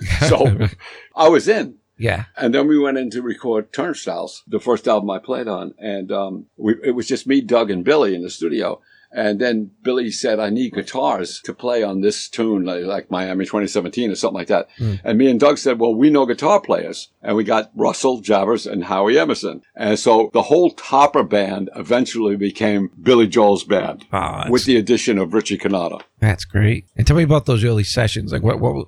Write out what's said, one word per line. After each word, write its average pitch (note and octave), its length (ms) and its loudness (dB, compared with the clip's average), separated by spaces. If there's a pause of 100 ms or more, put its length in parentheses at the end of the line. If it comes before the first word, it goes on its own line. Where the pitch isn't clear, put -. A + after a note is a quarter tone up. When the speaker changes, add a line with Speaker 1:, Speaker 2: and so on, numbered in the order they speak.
Speaker 1:
<laughs> - 120 0 (100)
So A#2+ 380 2 (180)
Speaker 2:
<laughs> - 300 -20
Speaker 1:
I D#3+ 140 6
was D#3 180 4
in. G#3 280 0 (220)
Speaker 2:
Yeah. G#2+ 280 -2 (100)
Speaker 1:
And A#2+ 180 0
then C#3 140 2
we D3+ 100 4
went C#3 200 0
in B2+ 140 -4
to A#2+ 100 -6
record A2+ 500 -4
Turnstiles, F#2+ 760 -8
the G#2+ 140 -4
first A#2 260 -2
album G#2+ 240 0
I F#2+ 100 -4
played B2+ 280 -8
on. F#2 320 -8
And, G2 320 -8
um, G2 340 -6 (120)
we, G#2+ 260 -2
it C#3 80 0
was A#2+ 160 -4
just B2 180 -4
me, C3+ 140 2
Doug, A#2 320 0
and F2+ 140 -6
Billy C3 280 2
in F2 80 -6
the F2+ 80 -8
studio. - 520 -6 (320)
And G#2 260 -2
then A2 320 -2 (100)
Billy B2 300 -2
said, A2 300 -2
"I G#2+ 80 -2
need A2+ 240 -2
guitars G#2 720 -4
to - 80 -10
play A#2+ 300 -2
on G2 180 -4
this G#2 260 -2
tune, A2 380 -2
like, F2+ 180 -6
like F#2+ 260 -6
Miami F#2 360 -4
twenty G#2 220 -2
seventeen G2+ 440 -4
or F#2 40 -4
something G2 200 -2
like F2 140 -8
that." F#2 180 0 (100)
Speaker 2:
Mm. G#2 280 -2
Speaker 1:
And A2+ 120 0
me C3+ 120 6
and A#2+ 100 2
Doug C#3+ 180 4
said, B2 220 0
"Well, A2+ 160 2
we C3 140 6
know C#3+ 160 4
guitar D3+ 340 2
players." F2 480 -4 (140)
And G#2+ 160 -2
we A2 80 0
got A2 300 0
Russell - 460 0
Javers G2+ 480 0
and - 140 -4
Howie G2+ 340 2
Emerson. A#2+ 440 -2 (120)
And G#2+ 240 -2
so A2+ 360 4
the A2+ 80 2
whole E3+ 300 4
Topper C#3+ 520 2
band G2 540 -2
eventually A2 580 0
became G2+ 540 -2 (120)
Billy A#2+ 260 6
Joel's G2+ 360 4
band D#2+ 480 -2
Speaker 2:
Oh, G2 80 -2 (200)
that's - 100 -6
Speaker 1:
with B2 160 2
the C3 100 4
addition A2 420 2
of F#2 160 -2
Richie G2+ 240 0
Cannata. F2+ 440 -4 (180)
Speaker 2:
That's G#2 240 2
great. G#2+ 400 0 (140)
And A2+ 100 0
tell D3 80 6
me E3+ 80 4
about D3 220 2
those A#2 180 0
early A2+ 220 0
sessions. G#2+ 480 -2
Like, - 100 -2
what, - 160 0
what, C3 280 -2